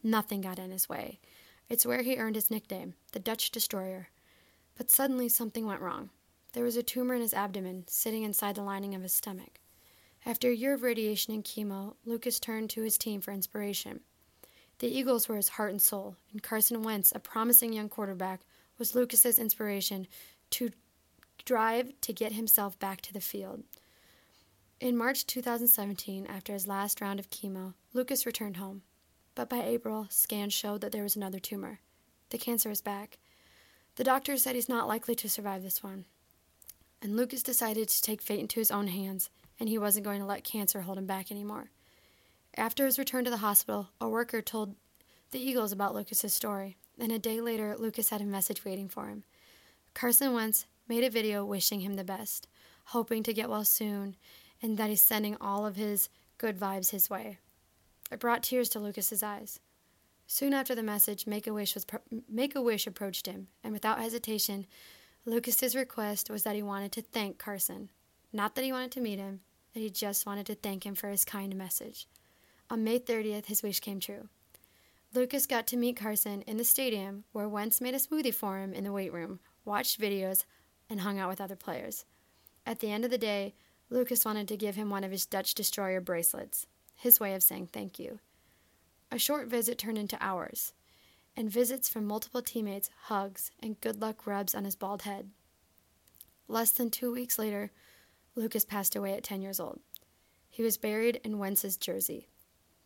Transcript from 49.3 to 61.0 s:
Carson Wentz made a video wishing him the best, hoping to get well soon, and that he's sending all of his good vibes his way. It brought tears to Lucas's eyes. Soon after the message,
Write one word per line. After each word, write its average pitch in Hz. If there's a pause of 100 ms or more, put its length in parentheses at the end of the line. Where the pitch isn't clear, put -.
Carson 247
Wentz 220 (200)
made 233
a 262
video 214
wishing 202
him 196
the 196
best, 196 (380)
hoping 226
to 226
get 220
well 214
soon, 202 (460)
and 220
that 214
he's 208
sending 208
all 202
of 202
his 208 (280)
good 208
vibes 196
his 196
way. 202 (720)
It 240
brought 240
tears 247
to 226
Lucas's 208
eyes. 208 (680)
Soon 277
after 262
the 226
message, 208